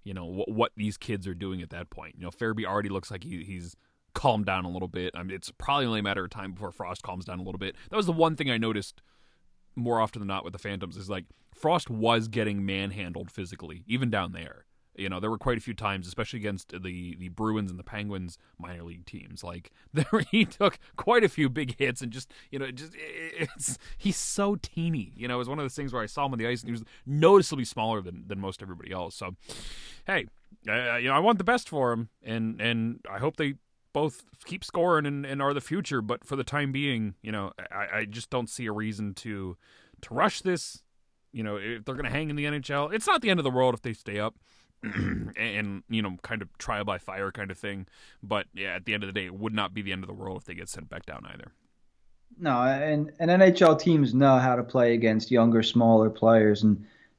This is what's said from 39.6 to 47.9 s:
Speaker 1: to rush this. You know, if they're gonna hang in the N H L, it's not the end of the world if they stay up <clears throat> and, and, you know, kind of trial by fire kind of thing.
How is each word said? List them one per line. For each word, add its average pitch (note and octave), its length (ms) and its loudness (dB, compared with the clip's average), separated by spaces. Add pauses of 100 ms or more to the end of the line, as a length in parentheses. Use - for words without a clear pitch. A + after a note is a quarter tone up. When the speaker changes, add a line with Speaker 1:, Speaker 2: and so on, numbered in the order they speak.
Speaker 1:
to - 120 -16
rush F3+ 280 0
this. - 400 -4 (500)
You A2+ 100 -8
know, G#2 140 -4
if G#2+ 300 -8
they're C3 80 -6
gonna A#2 160 -6
hang D3+ 180 -2
in D3 80 -6
the D3 80 -4
N D3 80 -2
H D3 180 -6
L, C#3+ 200 0
it's A3 160 -4
not F4+ 160 4
the A3 80 2
end F3+ 100 4
of C#3 40 2
the C3 60 0
world B2+ 220 4
if A2+ 80 -2
they A2+ 140 -6
stay G#2 240 -8
up A2 160 -2 (260)
<clears throat> - 220 -20
and, - 560 -4
and, G#2 500 -4
you A2+ 140 0
know, F#2 200 -4
kind A2 200 -6
of - 160 -18
trial G#2 260 -4
by G2 140 -2
fire G2 340 -6
kind G2 180 -8
of F2+ 80 -12
thing. G2 280 -8 (360)